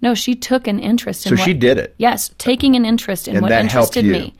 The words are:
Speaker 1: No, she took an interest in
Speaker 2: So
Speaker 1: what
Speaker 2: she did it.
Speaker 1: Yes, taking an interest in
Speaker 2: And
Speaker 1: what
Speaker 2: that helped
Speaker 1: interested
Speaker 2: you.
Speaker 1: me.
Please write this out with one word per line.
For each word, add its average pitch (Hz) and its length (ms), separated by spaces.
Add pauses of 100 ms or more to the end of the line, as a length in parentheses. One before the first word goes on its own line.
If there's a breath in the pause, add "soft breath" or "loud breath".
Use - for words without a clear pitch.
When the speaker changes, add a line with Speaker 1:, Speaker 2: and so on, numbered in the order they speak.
Speaker 1:
No, 240 120
she 247 200
took 247 320
an 208 120
interest 214 460
in 190 60
Speaker 2:
So 185 100
Speaker 1:
what 185 60
Speaker 2:
she 185 80
did 123 240
it. - 180
Speaker 1:
Yes, 247 400
taking 262 400
an 240 80
interest 220 420
in - 100
Speaker 2:
And 101 60
Speaker 1:
what 107 60
Speaker 2:
that 113 220
helped 117 260
Speaker 1:
interested - 80
Speaker 2:
you. - 80
Speaker 1:
me. - 260